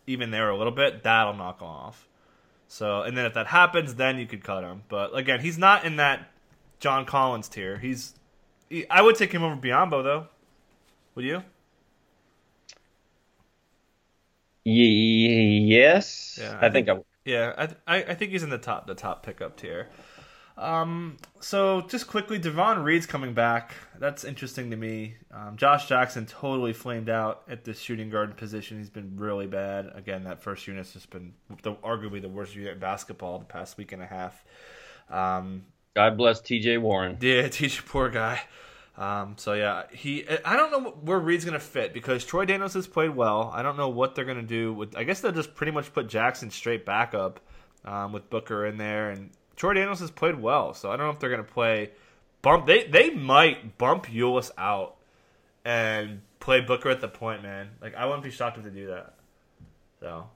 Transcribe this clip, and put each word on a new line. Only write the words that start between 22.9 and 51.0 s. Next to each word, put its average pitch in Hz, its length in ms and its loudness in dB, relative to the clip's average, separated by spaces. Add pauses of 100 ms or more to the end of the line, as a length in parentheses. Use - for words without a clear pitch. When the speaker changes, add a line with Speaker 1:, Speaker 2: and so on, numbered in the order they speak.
Speaker 1:
coming 131 260 -6
back. 117 400 0 (240)
That's 143 260 -6
interesting 131 460 -10
to 113 80 -8
me. 110 380 -8 (160)
Um, 107 260 -14
Josh 143 300 4
Jackson 127 400 2
totally 127 460 -4
flamed 113 360 -8
out 113 400 -2
at 117 140 -14
the 113 100 -10
shooting 110 380 -10
guard 104 260 -4
position. 107 400 -12
He's 104 140 -14
been 98 260 -14
really 101 300 -4
bad. 98 480 -6
Again, 95 300 -10
that 90 180 -12
first 98 240 -10
unit's 98 260 -12
just - 160 -20
been 90 240 -16 (300)
the, 107 100 -6
arguably 104 480 -8
the 95 80 -10
worst 98 240 -12
unit 101 200 -10
in 95 60 -16
basketball 92 600 -8
the - 60 -18
past - 320 -16
week 104 160 -14
and 92 100 -14
a - 20 -14
half. 92 380 -12 (640)
Um, 92 560 -4 (300)
Speaker 2:
God 107 220 4
bless 113 220 4
T 117 200 -4
J 117 180 2
Warren. 95 420 0
Speaker 1:
Yeah, 127 280 4
<laughs> - 20 -8
T 147 180 -4
J - 160 -8
poor 131 260 -2
guy. 113 320 -4 (540)
Um, 101 420 -6
so - 160 -4
yeah, 101 380 0
he, 143 320 -8 (220)
I 190 100 0
don't 311 140 4
know 269 220 -2 (100)
where 170 160 0
Reed's 165 280 0
gonna 156 140 -4
fit 113 360 -4
because 123 280 -2
Troy 185 220 -2
Daniels 190 300 -2
has 185 100 -4
played 156 300 -2
well. 113 360 2
I 117 120 -4
don't 139 120 -2
know 143 140 -2
what 127 240 0
they're 135 100 -4
gonna 123 200 -6
do 113 280 -2
with, 107 240 -8
I 117 80 -4
guess 185 160 -2
they'll 226 120 -2
just 160 240 -6
pretty 156 160 -4
much 147 240 -4
put 113 120 -2
Jackson 113 440 -2
straight 113 340 -4
back 110 300 0
up, 95 240 -4 (460)
um, 101 280 -8
with 104 160 -12
Booker 107 380 -4
in 104 100 -8
there 107 320 -4
and 98 220 -12 (240)
Troy 190 180 0
Daniels 196 260 0
has 165 120 -10
played 156 300 0
well, 120 320 2
so - 180 -6
I 117 60 -2
don't 143 100 -4